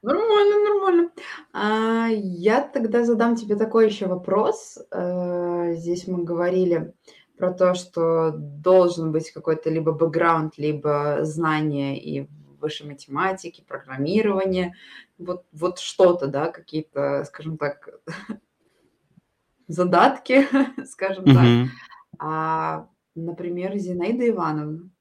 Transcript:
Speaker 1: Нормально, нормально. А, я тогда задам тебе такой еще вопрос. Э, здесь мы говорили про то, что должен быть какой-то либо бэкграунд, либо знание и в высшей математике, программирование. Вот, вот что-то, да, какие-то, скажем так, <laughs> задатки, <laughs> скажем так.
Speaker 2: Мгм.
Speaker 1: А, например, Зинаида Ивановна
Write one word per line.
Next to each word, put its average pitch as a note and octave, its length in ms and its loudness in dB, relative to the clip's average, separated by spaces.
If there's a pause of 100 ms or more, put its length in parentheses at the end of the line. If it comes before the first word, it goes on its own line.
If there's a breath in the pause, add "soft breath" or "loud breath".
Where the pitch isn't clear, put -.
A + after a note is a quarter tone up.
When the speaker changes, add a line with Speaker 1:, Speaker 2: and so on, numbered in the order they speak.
Speaker 1:
Нормально, G#4 640 4
нормально. F#4+ 440 2 (420 loud breath)
А, A3 580 0
я G3+ 500 0
тогда A#3+ 440 -2
задам A#3 300 2
тебе G#3 200 -2
такой A3 320 2
еще G#3 200 -2
вопрос. F#3 720 -2 (120)
Э, F3 840 -4
здесь E3+ 320 -6
мы F3+ 160 -4
говорили F3 720 0 (440 soft breath)
про F#3 160 -2
то, F3+ 220 2
что E3 600 0
должен D#3+ 760 2
быть D#3+ 200 -4
какой-то D#3+ 380 -4
либо D#3+ 220 0
бэкграунд, D#3+ 680 0
либо D3 640 -2
знание D3+ 760 -2
и C#3+ 220 -8
в C#3+ 60 -12 (340)
высшей D3+ 260 -8
математике, E3+ 800 -8
программирование. F#3 1040 -2 (460 loud breath)
Вот, F3 320 -10
вот E3+ 280 -4
что-то, F3 480 4
да, C#3 240 -2
какие-то, C#3+ 760 -6
скажем D#3 320 -12
так, C#3+ 320 -8 (180)
<laughs> - 1600 -20
задатки, F#3+ 840 4
<laughs> C4+ 340 0
скажем F#3+ 460 2
так. A#2+ 240 8
Speaker 2:
Мгм. B2 260 -2 (380 loud breath)
Speaker 1:
А, D#3+ 680 -4 (280)
например, F3 640 -8
Зинаида G3 520 -2
Ивановна D#3+ 720 -4